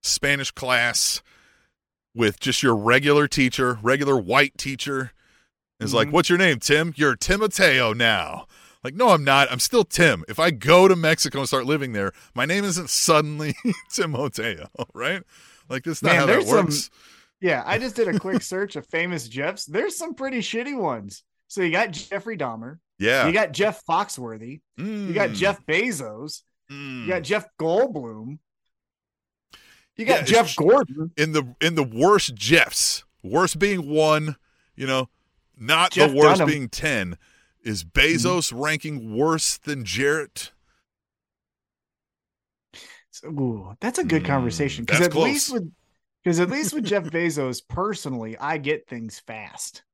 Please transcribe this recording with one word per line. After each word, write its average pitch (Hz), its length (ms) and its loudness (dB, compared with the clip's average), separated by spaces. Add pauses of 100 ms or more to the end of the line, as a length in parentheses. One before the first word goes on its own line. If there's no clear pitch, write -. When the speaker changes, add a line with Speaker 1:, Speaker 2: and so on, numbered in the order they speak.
Speaker 1:
Spanish 139 480 -2
class 120 680 0 (920)
with 110 240 0
just - 240 -2
your 120 120 4
regular 139 520 4
teacher, 123 540 0
regular 139 360 2
white 120 400 2
teacher. 135 540 -8 (680)
Is - 140 -4
like, 185 140 4
Speaker 2:
Mm-hmm. 151 80 -2
Speaker 1:
"What's 175 140 4
your 175 100 4
name, 165 200 4
Tim?" 156 380 2
"You're 139 180 2
Timoteo 170 800 2
now." 104 540 0 (360)
Like, 135 120 -8
"No, 233 140 4
I'm 160 160 4
not. 139 260 4
I'm 127 80 -4
still 240 240 2
Tim. 127 460 2
If 110 100 -8
I 165 120 4
go 160 360 6
to 190 80 8
Mexico 156 440 0
and 135 80 -4
start 131 180 -2
living 139 260 -2
there, 98 220 -2 (200)
my 123 120 -2
name 190 180 -2
isn't 180 260 -4
suddenly 151 640 0 (200)
<laughs> - 180 -12
Timoteo," 120 760 -6 (240)
right? 160 280 -6 (480)
Like, 131 140 -8
that's 160 180 -6
not 170 120 0
Speaker 2:
Man, 170 80 4
Speaker 1:
how 143 60 2
that 185 40 4
Speaker 2:
there's 233 160 2
some 165 200 4
Speaker 1:
works. 147 220 -6 (500)
Speaker 2:
Yeah, 165 280 0
I 196 100 -2
just 233 180 -6
did 226 120 2
a 208 100 0
quick 190 240 -2
Speaker 1:
<laughs> - 20 -14
Speaker 2:
search 196 320 -6
of 143 120 -12
famous 165 400 -4
Jeffs. 143 380 -6
There's 247 300 -4
some 330 200 -10
pretty 262 240 -6
shitty 240 360 -6
ones. 123 480 -6 (240)
So - 140 -6
you 170 100 0
got 196 200 0
Jeffrey 196 440 -10
Dahmer. 127 440 -8 (180)
Speaker 1:
Yeah. 123 300 2
Speaker 2:
You 170 60 0
got 196 180 0
Jeff 196 360 -2
Foxworthy. 127 720 -6 (160)
You 202 360 -8
got 202 160 0
Speaker 1:
Mm. 110 60 -8
Speaker 2:
Jeff 185 320 -2
Bezos. 151 760 -6 (300)
Speaker 1:
Mm. 139 320 -12
Speaker 2:
You 151 60 -8
got 180 120 -2
Jeff 185 240 -4 (160)
Goldblum. 156 800 -2 (1600)
You 220 80 -6
got 233 160 4
Speaker 1:
Yeah, - 20 -6
Speaker 2:
Jeff 214 240 6
Speaker 1:
it's - 80 -6
Speaker 2:
Gordon. 160 600 2
Speaker 1:
in 151 180 0
the, 131 280 -2
in 165 140 2
the 156 80 2
worst 135 500 4
Jeffs, 113 720 2 (200)
worst 156 360 0
being 190 280 0
one, 156 480 2 (400)
you 135 120 -6
know, 131 220 -2 (500)
not 160 320 2
Speaker 2:
Jeff 151 200 6
Speaker 1:
the 131 60 -2
worst 156 220 8
Speaker 2:
Dunham. 151 140 2
Speaker 1:
being 135 160 -4
ten, 101 480 -4 (460)
is 104 200 -6
Speaker 2:
Mm-hmm. 82 160 -2 (280)
Speaker 1:
Bezos 180 280 -2
ranking 143 600 -6
worse 156 440 0
than 139 260 -8
Jarrett? 139 640 -4 (2500)
Speaker 2:
So, - 180 -18
ooh, 117 500 -6
that's 240 200 -4
a 349 40 0
good 160 200 0
Speaker 1:
Mm, - 40 -6
Speaker 2:
conversation, 139 580 -2
'cause - 140 2
Speaker 1:
that's 175 160 2
Speaker 2:
at 151 60 2
least 277 280 0
Speaker 1:
close. 240 120 -4
Speaker 2:
with, 165 100 -10 (520)
'cause 175 160 2
at 180 100 0
least 262 240 -4
with 294 120 -4
Jeff 190 180 0
Speaker 1:
<laughs> - 20 -10
Speaker 2:
Bezos, 151 640 -4
personally, 131 680 -6
I 151 220 -6
get 147 280 -4
things 113 320 -12
fast. - 640 -16 (100)